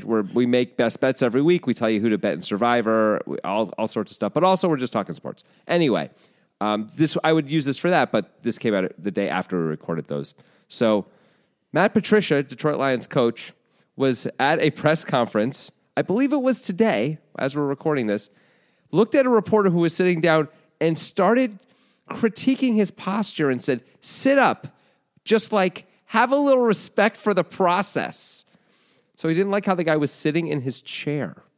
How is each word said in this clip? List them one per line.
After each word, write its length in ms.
we're, 160
we 240
make 320
best 220
bets 240
every 180
week. 240
We 80
tell 160
you 100
who 100
to 100
bet 140
in 100
Survivor, 840
we, 180
all, 360
all 80
sorts 240
of 40
stuff. 200
But 80
also, 260
we're 80
just 160
talking 220
sports. 280
Anyway, 440
um, 340
this, 280
I 100
would 160
use 160
this 140
for 100
that, 220
but 320
this 160
came 160
out 240
the 100
day 180
after 320
we 60
recorded 440
those. 260
So, 400
Matt 200
Patricia, 480
Detroit 340
Lions 300
coach, 440
was 320
at 240
a 80
press 340
conference. 680
I 60
believe 280
it 120
was 180
today, 560
as 160
we're 100
recording 400
this, 240
looked 240
at 100
a 40
reporter 420
who 80
was 160
sitting 260
down 280
and 200
started 580
critiquing 640
his 160
posture 580
and 140
said, 180
"Sit 360
up, 300
just, 260
like, 360
have 260
a 60
little 240
respect 560
for 160
the 100
process." 1000
So 120
he 60
didn't 160
like 160
how 80
the 100
guy 140
was 140
sitting 340
in 160
his 180
chair. 580